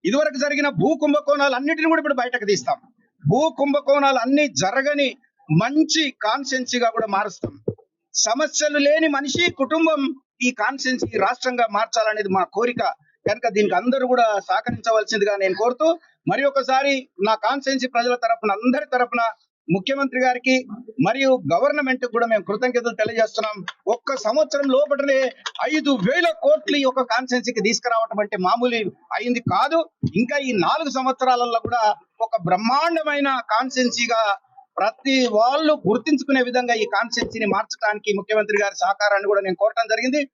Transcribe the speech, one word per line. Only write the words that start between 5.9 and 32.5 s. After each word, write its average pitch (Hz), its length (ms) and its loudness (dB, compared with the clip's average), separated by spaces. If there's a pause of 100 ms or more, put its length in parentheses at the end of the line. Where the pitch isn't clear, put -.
కాన్స్టిట్యుయెన్సీగా 247 720 -2
కూడా 220 180 -2
మారుస్తాం. 202 380 -4 (760)
సమస్యలు 294 600 0
లేని 311 300 4
మనిషి, 294 280 -2 (160)
కుటుంబం 311 400 2 (460)
ఈ 247 40 2 (120)
కాన్స్టిట్యుయెన్సీ 254 600 -2
రాష్ట్రంగా 247 420 -2 (100)
మార్చాలనేది 214 600 -2
మా 185 60 2 (140)
కోరిక 240 260 -2 (460)
కనుక 233 260 -2
దీనికి 208 240 2
అందరూ 247 340 0
కూడా 240 140 4 (200)
సహకరించవలసిందిగా 214 840 0 (100)
నేను 190 180 0
కోరుతూ, 247 260 2 (440)
మరి 247 200 0
ఒకసారి 269 420 2 (340)
నా 220 60 2 (120)
కాన్స్టిట్యుయెన్సీ 262 500 -2
ప్రజల 240 280 2
తరపున, 226 360 0
అందరి 254 340 0
తరపున 247 280 0 (520)
ముఖ్యమంత్రి 262 500 -2
గారికి 254 320 0 (500)
మరియు 269 240 2 (220)
గవర్నమెంట్ 262 520 0 (100)
కూడా 233 180 2
మేము 208 160 0
కృతజ్ఞతలు 233 540 -2
తెలియజేస్తున్నాం. 220 560 -2 (360)
ఒక్క - 220 -4 (100)
సంవత్సరం 285 400 0 (100)
లోపలనే 277 440 2 (520)
ఐదు 285 200 0 (160)
వేల 339 200 2 (160)
కోట్లు 302 360 2
ఈ 269 60 0
యొక్క 262 260 0
కాన్స్టిట్యుయెన్సీకి 247 560 -2
తీసుకురావటం 226 560 0
అంటే 208 140 -4 (100)
మామూలు 233 320 0 (380)
అయింది 240 240 -2 (120)
కాదు. 285 260 2 (420)
ఇంకా 277 160 -2 (120)
ఈ - 20 -2 (140)
నాలుగు 285 320 0
సంవత్సరాలలో 247 680 0
కూడా 233 160 0 (420)
ఒక 220 220 -4
బ్రహ్మాండమైన 285 840 0 (240)